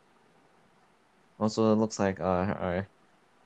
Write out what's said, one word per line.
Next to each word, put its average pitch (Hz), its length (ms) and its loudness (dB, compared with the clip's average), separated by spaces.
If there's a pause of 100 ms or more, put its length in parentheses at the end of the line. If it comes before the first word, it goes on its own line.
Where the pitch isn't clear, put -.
(1400)
Also, 110 340 2
it 107 40 4
looks 110 220 -2
like, 98 200 0
uh, 78 60 -4
our, 92 640 -2 (580)